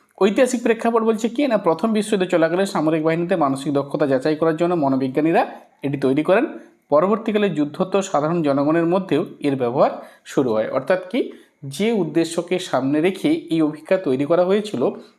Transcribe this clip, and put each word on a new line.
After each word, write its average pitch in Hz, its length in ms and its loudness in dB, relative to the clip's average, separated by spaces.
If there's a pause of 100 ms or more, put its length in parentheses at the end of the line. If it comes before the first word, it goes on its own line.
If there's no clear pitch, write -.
(200)
ঐতিহাসিক 233 420 2
প্রেক্ষাপট 226 400 2
বলছে 220 260 0
কি? 233 180 -2
না, 220 120 0
প্রথম 226 340 0
বিশ্বযুদ্ধ 208 380 0
চলাকালে 175 360 2
সামরিক 156 360 0
বাহিনীতে 170 340 0
মানসিক 143 360 0
দক্ষতা 143 340 0
যাচাই 135 300 0
করার 160 200 0
জন্য 175 180 0
মনোবিজ্ঞানীরা 143 680 0 (400)
এটি 143 160 -4
তৈরি 135 240 2
করেন। 196 240 2 (420)
পরবর্তীকালে 208 640 2
যুদ্ধোত্তর 160 520 -2
সাধারণ 160 400 -2
জনগণের 147 440 2
মধ্যেও 180 360 0 (180)
এর 139 160 0
ব্যবহার 131 340 2 (340)
শুরু 127 280 0
হয়। 107 180 0
অর্থাৎ 185 380 0
কি? - 240 -4 (320)
যে 196 280 -2
উদ্দেশ্যকে 170 640 -2
সামনে 143 420 0
রেখে 185 280 0
এই 160 340 0
অভিক্ষা 151 340 0
তৈরি 143 280 0
করা 165 200 2
হয়েছিল, 196 380 -2 (360)